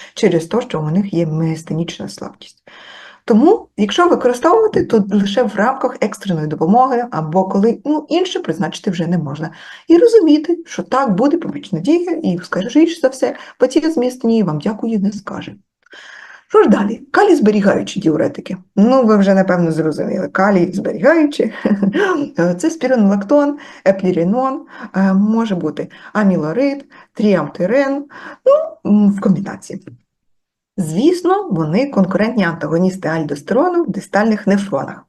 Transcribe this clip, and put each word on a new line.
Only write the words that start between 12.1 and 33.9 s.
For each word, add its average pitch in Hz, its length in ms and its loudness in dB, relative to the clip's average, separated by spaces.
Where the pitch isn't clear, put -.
і, 190 320 -4
скоріш 294 580 0
за - 60 2
все, - 280 -2
пацієнт 311 340 2
з - 40 -2
міастенією 233 480 0
вам 151 140 -2
«дякую» 214 400 -4
не 196 120 0
скаже. - 440 -12
Що 427 160 6
ж 302 60 4
далі? 208 320 0
Калій 403 240 4
зберігаючі 202 640 0
діуретики. - 580 -2
Ну, 247 280 4
ви 214 140 4
вже, 196 160 4
напевно, 180 380 2
зрозуміли. 160 560 -2
Калій 185 460 2
зберігаючі. 285 800 0
<laughs> 285 600 0
Це 311 120 -2
спіронолактон, 262 880 0
епліринон, 196 760 0
е, 190 180 2
може 214 420 2
бути 156 320 -6
амілорид, 214 720 0
тріамтирен, 214 920 0
ну, 622 460 2
м, 208 200 6
в - 100 -4
комбінації. - 600 -2
Звісно, 349 720 0
вони 170 380 0
конкурентні 202 540 0
антагоністи 170 640 -2
альдостерону 165 760 -2
в 269 60 -6
дистальних 214 580 -2